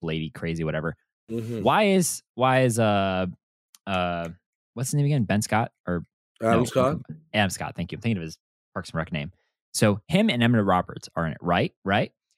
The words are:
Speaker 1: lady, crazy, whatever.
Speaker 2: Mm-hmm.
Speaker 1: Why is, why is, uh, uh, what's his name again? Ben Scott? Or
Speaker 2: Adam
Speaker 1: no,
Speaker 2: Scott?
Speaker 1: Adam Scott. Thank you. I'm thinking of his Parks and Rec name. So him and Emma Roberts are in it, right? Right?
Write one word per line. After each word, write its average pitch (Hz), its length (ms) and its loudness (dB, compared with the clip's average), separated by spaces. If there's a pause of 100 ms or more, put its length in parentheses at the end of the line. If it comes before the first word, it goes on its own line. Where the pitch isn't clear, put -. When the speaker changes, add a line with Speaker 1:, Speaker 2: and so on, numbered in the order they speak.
Speaker 1:
lady, 80 280 -6
crazy, 82 340 -6
whatever. 78 320 -4 (340)
Speaker 2:
Mm-hmm. 113 320 -8
Speaker 1:
Why 156 220 4
is, 190 400 2 (100)
why 131 280 4
is, 120 180 4
uh, 98 460 2 (600)
uh, 87 440 -2 (440)
what's 127 160 -6
his - 40 -4
name 143 120 2
again? 143 160 2
Ben 101 200 0
Scott? 110 280 -2 (160)
Or 87 180 -2 (380)
Speaker 2:
Adam 113 180 4
Speaker 1:
no, 123 40 2
Speaker 2:
Scott? 131 320 0 (360)
Speaker 1:
Adam 101 180 0
Scott. - 260 -8
Thank 85 160 -8
you. - 60 -10
I'm - 40 -16
thinking 117 140 -2
of 110 80 -8
his - 120 -12 (380)
Parks 95 160 -10
and - 80 -6
Rec 80 140 -6
name. 78 180 -6 (440)
So 104 340 2
him 220 200 4
and 123 140 2
Emma 117 220 4
Roberts 90 500 -2
are 85 100 -2
in 78 100 -4
it, - 60 -18
right? 87 320 0 (120)
Right? 104 260 0 (280)